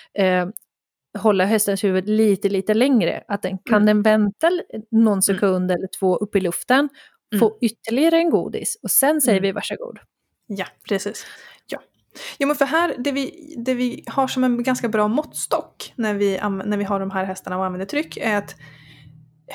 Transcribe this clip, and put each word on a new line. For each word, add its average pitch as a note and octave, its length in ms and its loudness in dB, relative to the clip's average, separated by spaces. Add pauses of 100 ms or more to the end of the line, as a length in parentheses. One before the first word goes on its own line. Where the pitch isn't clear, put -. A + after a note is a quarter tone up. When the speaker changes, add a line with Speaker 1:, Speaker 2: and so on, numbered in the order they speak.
(180)
Speaker 1:
eh, F3+ 280 2 (720)
hålla G3+ 260 4
hästens G3+ 400 0
huvud F#3+ 240 0
lite, G#3+ 400 4
lite G3 260 0
längre. A3+ 540 2
Att G3+ 140 -4
den, F#3+ 160 -4
kan G#3 240 2
Speaker 2:
Mm. G#3+ 40 6
Speaker 1:
den G#3+ 160 4
vänta G#3+ 440 2
l-, F4+ 160 0 (280)
någon A3 220 4
Speaker 2:
Mm. F#3+ 100 0
Speaker 1:
sekund F#3 480 2
eller F#3 180 -2 (120)
två F#3 160 2
upp - 200 -2
i F#3 40 0
luften, B3+ 480 0 (500)
få A3 80 6
Speaker 2:
Mm. G#3+ 140 -4
Speaker 1:
ytterligare C#4 560 2
en E4+ 140 2
godis - 520 -2
och F#3 80 -6
sen D4+ 300 2
säger G3+ 180 4
Speaker 2:
Mm. F#3 100 -2
Speaker 1:
vi F#3+ 40 -2
varsågod. - 460 -8 (480)
Speaker 2:
Ja, G3 200 -6 (220)
precis. G3+ 380 -4 (400)
Ja. - 120 -8 (600)
Ja, C4+ 80 0
men D4 100 0
för D#4+ 80 0
här, D#4+ 340 0
det C4 140 -2
vi, - 460 -8
det B3 160 -2
vi A#3+ 320 -4
har C4 220 -2
som B3+ 160 0
en A#3+ 180 0
ganska B3 260 -2
bra G#3+ 200 0
måttstock - 880 -4
när G#3+ 180 -2
vi G3 240 0
anv-, G3 280 -4
när G#3 100 0
vi G3+ 80 -2
har G3 160 -2
de F#3+ 100 -4
här F#3+ 140 -2
hästarna F#3 340 -6
och F#3+ 60 -2
använder F#3 220 -4
tryck D4+ 300 -6
är G#3+ 200 -2
att - 180 -6 (1000)